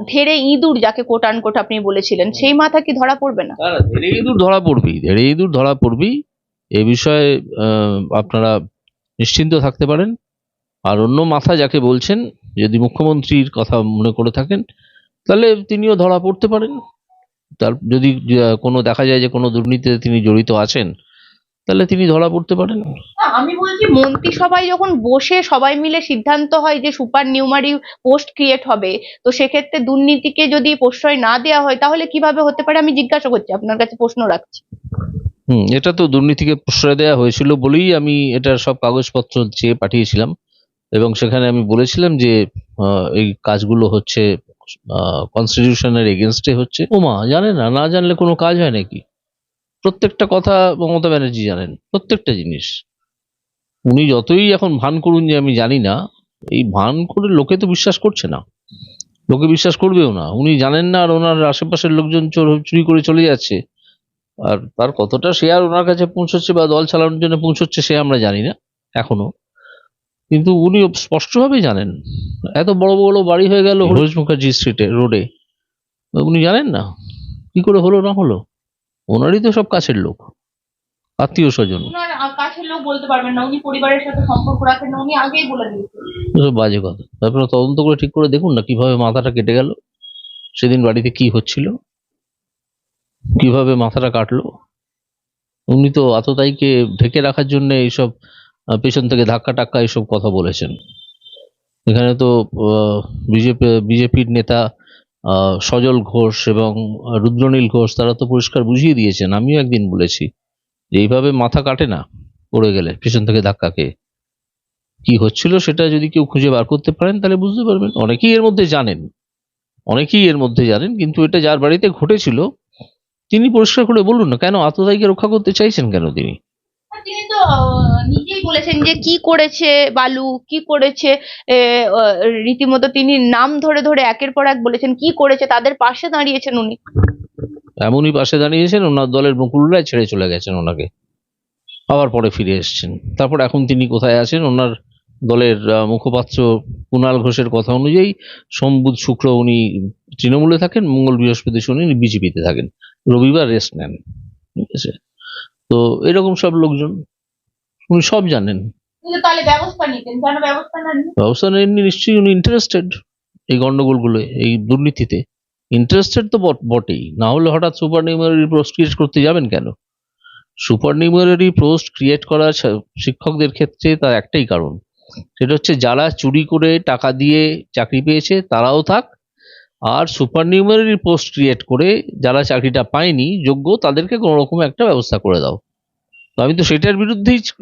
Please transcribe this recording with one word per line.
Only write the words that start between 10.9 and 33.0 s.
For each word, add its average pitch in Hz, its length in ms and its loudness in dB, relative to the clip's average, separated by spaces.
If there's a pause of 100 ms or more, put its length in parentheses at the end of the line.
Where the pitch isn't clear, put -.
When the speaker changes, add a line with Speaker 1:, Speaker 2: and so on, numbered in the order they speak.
Speaker 2:
অন্য 131 220 2
মাথা 160 340 0
যাকে 143 240 0
বলছেন, 127 500 0 (280)
যদি 107 200 2
মুখ্যমন্ত্রীর 143 720 0
কথা 113 320 -2
মনে 107 300 0
করে 117 180 -2
থাকেন 196 320 -4 (640)
তাহলে 214 360 4
তিনিও 214 340 0
ধরা 180 220 2
পড়তে 190 300 -2
পারেন। 220 320 -4 (800)
তার 113 140 0 (200)
যদি, 127 480 2
আহ, 113 160 2
কোনো 127 260 -2
দেখা 117 240 0
যায় 131 140 2
যে 123 80 0
কোনো 123 220 -2
দুর্নীতিতে 123 480 0
তিনি 117 240 0
জড়িত 110 280 4
আছেন 107 440 0 (720)
তাহলে 190 200 2
তিনি 185 200 0
ধরা 165 220 2
পড়তে 170 260 -2
পারেন। 190 240 -2
Speaker 1:
না, 160 440 -10
আমি 302 340 0
বলছি 381 360 0
মন্ত্রিসভায় 339 760 2
যখন 359 320 0
বসে 269 420 2
সবাই 277 340 2
মিলে 311 240 -2
সিদ্ধান্ত 294 540 -2
হয় 302 240 2
যে 285 140 -4
সুপার 269 340 -2
নিউমারি 269 480 0
পোস্ট 277 600 -2
ক্রিয়েট 262 340 0
হবে, 208 340 -2 (220)
তো 247 80 2
সেক্ষেত্রে 285 480 -2
দুর্নীতিকে 277 680 0
যদি 294 260 0
প্রশ্রয় 262 420 0
না 240 220 2
দেওয়া 294 240 2
হয় 269 140 0
তাহলে 302 300 0
কিভাবে 302 360 0
হতে 294 200 0
পারে? 311 160 0
আমি 302 140 2
জিজ্ঞাসা 277 360 -2